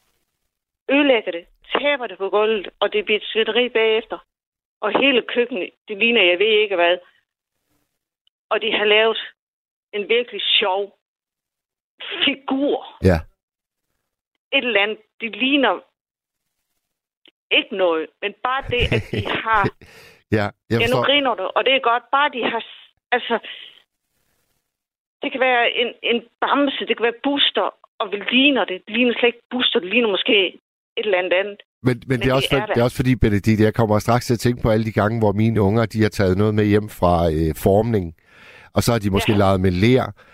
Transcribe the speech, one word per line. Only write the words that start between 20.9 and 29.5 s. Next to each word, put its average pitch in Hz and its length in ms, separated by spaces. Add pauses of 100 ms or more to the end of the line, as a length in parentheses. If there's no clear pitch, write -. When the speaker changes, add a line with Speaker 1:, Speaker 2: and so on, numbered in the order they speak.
Speaker 1:
griner 269 300
du, 190 80 (140)
og 208 80
det 262 100
er 262 60 (100)
godt. 240 120 (100)
Bare 285 240
de 226 60 (100)
har 226 80
s-, - 340 (180)
altså, 240 260 (1800)
det 285 100
kan 247 80
være 247 320 (100)
en, 240 60 (140)
en 233 200 (180)
bamse, 269 460
det 233 100
kan 214 80
være 233 200
Buster, 277 440 (300)
og 220 140
vi 202 40 (160)
ligner 262 320
det. 180 220
Det 214 100
ligner 240 220
slet 247 80
ikke - 240